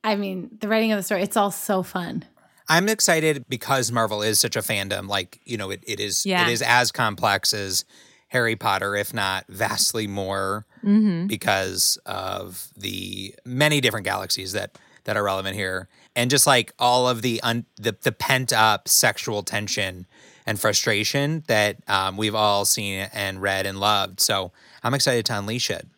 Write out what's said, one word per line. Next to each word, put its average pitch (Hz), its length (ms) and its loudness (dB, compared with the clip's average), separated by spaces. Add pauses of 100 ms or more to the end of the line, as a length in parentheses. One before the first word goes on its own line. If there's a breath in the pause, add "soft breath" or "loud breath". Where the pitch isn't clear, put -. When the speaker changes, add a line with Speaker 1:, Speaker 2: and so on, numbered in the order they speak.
Speaker 1:
I 214 140 2
mean, 190 460 -6
the 214 60 -4
writing 220 240 2
of 208 60 2
the 190 40 -4
story, 185 200 0
it's 202 140 -2
all 202 140 4
so 190 320 -2
fun. 175 420 -6 (460 soft breath)
Speaker 2:
I'm 180 180 4
excited 160 580 2
because 127 460 0
Marvel 107 300 0
is 107 180 2
such 117 160 0
a 110 40 0
fandom. 98 460 -2
Like, 95 380 -4
you 117 140 -6
know, 98 120 -4
it, 98 160 -8
it 101 140 -6
is, 101 240 -2
Speaker 3:
Yeah. 180 240 2
Speaker 2:
it - 40 2
is 156 100 -2
as 120 280 4
complex 104 640 0
as 98 320 -4 (440 soft breath)
Harry 117 280 0
Potter, 101 400 -2
if 101 160 -4
not 95 360 -2
vastly 107 580 -2
more, 98 580 -4 (180 soft breath)
Speaker 3:
Mm-hmm. 202 440 4
Speaker 2:
because 98 800 0
of 95 680 -8
the 95 580 -10 (100)
many 143 360 2
different 110 260 0
galaxies 95 460 -4
that, 98 260 -6 (240 soft breath)
that 104 140 -4
are 104 80 0
relevant 98 320 -2
here. 92 320 -6 (260 soft breath)
And 123 160 2
just, 143 160 4
like, 127 320 4
all 123 300 4
of 117 140 -2
the 120 200 -2
un-, 117 240 -2 (100)
the, 107 240 -4
the 123 120 0
pent-up 113 760 2
sexual - 540 2
tension 95 640 -4 (400 soft breath)
and 107 140 -2
frustration 127 880 0
that, 104 280 4 (120)
um, 95 280 0
we've 107 200 0
all 104 280 4
seen 98 480 -2
and 95 300 -4
read 95 240 0
and 98 140 -6
loved. 98 400 0
So 95 320 0 (320 soft breath)
I'm 120 100 0
excited 123 320 2
to 113 120 0
unleash 110 320 -2
it. 82 160 -6 (120)